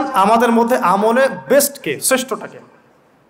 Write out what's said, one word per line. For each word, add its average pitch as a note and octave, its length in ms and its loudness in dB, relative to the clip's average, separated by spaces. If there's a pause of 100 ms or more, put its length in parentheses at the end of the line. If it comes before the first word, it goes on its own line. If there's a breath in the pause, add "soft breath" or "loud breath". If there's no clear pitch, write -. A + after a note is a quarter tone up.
(140)
আমাদের A3+ 380 2
মধ্যে A#3 240 2
আমলে G#3+ 520 2 (200)
বেস্ট C#4 300 2
কে, C3 220 -8
শ্রেষ্ঠটা B3 460 -4
কে? - 120 -20 (720)